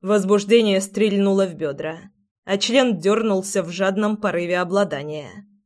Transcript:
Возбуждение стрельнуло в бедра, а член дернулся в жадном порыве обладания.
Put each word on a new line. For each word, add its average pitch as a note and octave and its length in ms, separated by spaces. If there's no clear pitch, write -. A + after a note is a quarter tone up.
Возбуждение G3+ 760
стрельнуло G3 680
в E3+ 80
бедра, D#3 560
а G3+ 120
член A#3 400
дернулся G3 640
в E3+ 100
жадном G3 460
порыве F3 420
обладания. D3+ 880